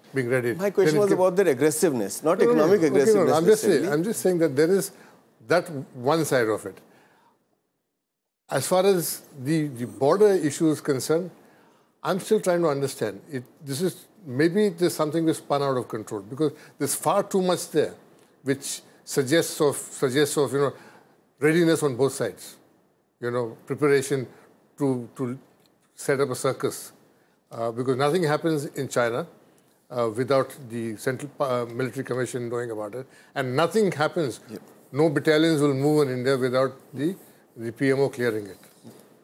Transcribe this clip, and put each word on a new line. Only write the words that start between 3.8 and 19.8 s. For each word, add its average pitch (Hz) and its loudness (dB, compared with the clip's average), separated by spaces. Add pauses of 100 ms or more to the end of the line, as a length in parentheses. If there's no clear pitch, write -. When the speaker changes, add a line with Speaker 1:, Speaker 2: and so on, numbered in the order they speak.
Speaker 1:
I'm 156 0
just 220 -4
saying 185 2
that 156 2
there 160 2
is 196 0 (560)
that 165 2 (240)
one 143 0
side 127 2
of 104 -2
it. 92 -12 (1700)
As 135 -2
far 185 2
as 185 0 (180)
the, 151 0
the 123 -8
border 151 4
issue 160 2
is 147 0
concerned, 156 -2 (720)
I'm 180 -2
still 214 0
trying 175 0
to 170 2
understand. 131 -4 (100)
It, 127 -8 (200)
this 139 -8
is, - -4 (180)
maybe 165 2
there's 170 0
something 160 0
that's 156 2
spun 143 -2
out 139 0
of 117 -4
control 107 -8
because 131 -4 (260)
there's 139 -2
far 185 0
too 196 0
much 180 0
there 123 0 (500)
which - -6 (240)
suggests 143 0
of, 139 2
suggests 143 -2